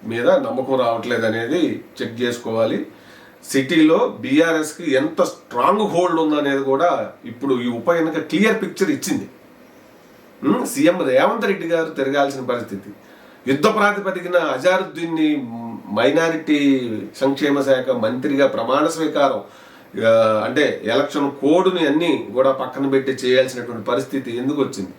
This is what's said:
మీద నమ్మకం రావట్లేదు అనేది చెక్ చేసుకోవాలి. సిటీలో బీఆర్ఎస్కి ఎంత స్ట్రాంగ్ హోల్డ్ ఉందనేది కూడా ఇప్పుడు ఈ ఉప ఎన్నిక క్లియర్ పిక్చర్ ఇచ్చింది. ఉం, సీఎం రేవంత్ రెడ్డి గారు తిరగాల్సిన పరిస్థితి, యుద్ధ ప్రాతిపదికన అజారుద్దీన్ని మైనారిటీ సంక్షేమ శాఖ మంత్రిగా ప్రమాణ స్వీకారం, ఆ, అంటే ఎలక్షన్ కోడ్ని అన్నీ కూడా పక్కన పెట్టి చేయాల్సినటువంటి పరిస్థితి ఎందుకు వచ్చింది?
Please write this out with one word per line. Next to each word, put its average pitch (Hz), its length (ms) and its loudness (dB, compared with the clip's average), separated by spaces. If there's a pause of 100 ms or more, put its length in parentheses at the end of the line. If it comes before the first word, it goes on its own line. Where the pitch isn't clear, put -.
మీద 117 240 -2
నమ్మకం 131 500 0
రావట్లేదు 117 460 -2
అనేది 117 580 -2 (180)
చెక్ 113 200 -8
చేసుకోవాలి. 113 680 -2 (640)
సిటీలో 160 680 4
బీఆర్ఎస్కి 156 720 0
ఎంత 143 300 2
స్ట్రాంగ్ 180 580 0
హోల్డ్ 170 380 0
ఉందనేది 143 440 0
కూడా 135 480 2 (140)
ఇప్పుడు 123 360 -2
ఈ 120 60 -2
ఉప 117 220 -2
ఎన్నిక 160 300 2
క్లియర్ 165 420 2
పిక్చర్ - 300 -2
ఇచ్చింది. 127 380 -4 (1120)
ఉం, 196 220 2
సీఎం 160 420 2
రేవంత్ 170 380 2
రెడ్డి 165 220 -2
గారు 165 220 0
తిరగాల్సిన 135 560 -2
పరిస్థితి, 110 440 -6 (580)
యుద్ధ 143 200 2
ప్రాతిపదికన 196 680 0
అజారుద్దీన్ని 156 1080 0 (460)
మైనారిటీ 151 640 2 (580)
సంక్షేమ 139 440 0
శాఖ 131 280 2
మంత్రిగా 131 580 0
ప్రమాణ 135 400 0
స్వీకారం, 151 540 0 (640)
ఆ, 110 400 4
అంటే 127 400 0
ఎలక్షన్ 139 460 0
కోడ్ని 170 560 2
అన్నీ 143 460 0
కూడా 131 180 2
పక్కన 135 380 -4
పెట్టి 135 220 0
చేయాల్సినటువంటి 123 720 0
పరిస్థితి 123 540 -4
ఎందుకు 139 240 -2
వచ్చింది? 98 380 -4